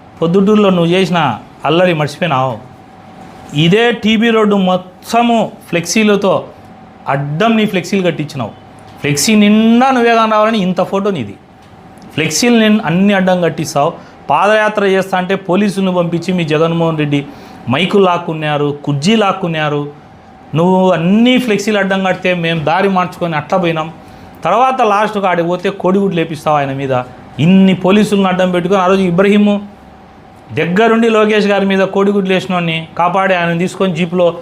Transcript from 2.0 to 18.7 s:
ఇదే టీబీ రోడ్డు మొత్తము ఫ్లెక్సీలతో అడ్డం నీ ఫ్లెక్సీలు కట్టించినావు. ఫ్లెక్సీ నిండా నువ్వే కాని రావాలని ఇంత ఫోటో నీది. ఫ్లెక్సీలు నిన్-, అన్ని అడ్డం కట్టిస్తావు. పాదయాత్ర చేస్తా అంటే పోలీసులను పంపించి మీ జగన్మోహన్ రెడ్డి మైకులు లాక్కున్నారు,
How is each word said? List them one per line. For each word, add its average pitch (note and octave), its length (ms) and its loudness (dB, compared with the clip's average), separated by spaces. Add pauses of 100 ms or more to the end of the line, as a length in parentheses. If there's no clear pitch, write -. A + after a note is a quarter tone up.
ఇదే G3 380 2
టీబీ A3 380 0
రోడ్డు G#3+ 260 2
మొత్తము G3 960 -2 (180)
ఫ్లెక్సీలతో F#3+ 760 0 (640)
అడ్డం D3+ 500 0
నీ G#3+ 80 2
ఫ్లెక్సీలు F#3+ 380 -2
కట్టించినావు. C#3+ 460 -4 (500)
ఫ్లెక్సీ D3 360 0
నిండా A3+ 560 4
నువ్వే A#3 240 2
కాని A3+ 160 2
రావాలని G#3+ 260 2
ఇంత F#3 240 -2
ఫోటో G3 300 -2
నీది. A2 240 -8 (760)
ఫ్లెక్సీలు A3+ 460 0
నిన్-, G#3+ 260 4
అన్ని F#3+ 280 2
అడ్డం F#3 280 0
కట్టిస్తావు. D#3+ 520 -2 (360)
పాదయాత్ర G#3 560 2
చేస్తా F#3+ 320 0
అంటే F#3 180 -2
పోలీసులను F#3+ 580 -2
పంపించి E3+ 400 -2
మీ F3 100 -2
జగన్మోహన్ E3 540 0
రెడ్డి C#3+ 280 -2 (440)
మైకులు F3+ 340 2
లాక్కున్నారు, D#3 800 -2